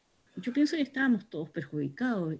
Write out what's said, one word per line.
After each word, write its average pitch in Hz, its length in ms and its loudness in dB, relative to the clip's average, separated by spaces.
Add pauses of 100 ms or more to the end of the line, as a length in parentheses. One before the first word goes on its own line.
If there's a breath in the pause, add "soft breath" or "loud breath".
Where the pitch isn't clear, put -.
(400)
yo 240 140 -6
pienso 294 220 2
que 302 80 2
estábamos 262 460 2
todos 151 200 -6
perjudicados, 156 920 -2